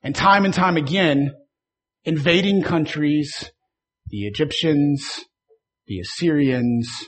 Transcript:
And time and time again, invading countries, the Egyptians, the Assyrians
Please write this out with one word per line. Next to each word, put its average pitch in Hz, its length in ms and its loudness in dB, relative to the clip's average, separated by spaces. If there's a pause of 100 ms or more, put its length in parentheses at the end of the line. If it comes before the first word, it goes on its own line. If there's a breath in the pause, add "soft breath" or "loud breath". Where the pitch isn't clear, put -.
And 135 140 -6
time 196 280 4
and 196 80 2
time 180 240 2
again, 143 560 0 (680)
invading 175 600 2
countries, 151 840 -2 (600)
the 101 180 -6
Egyptians, 143 920 0 (680)
the 95 140 -8
Assyrians 123 920 0 (180)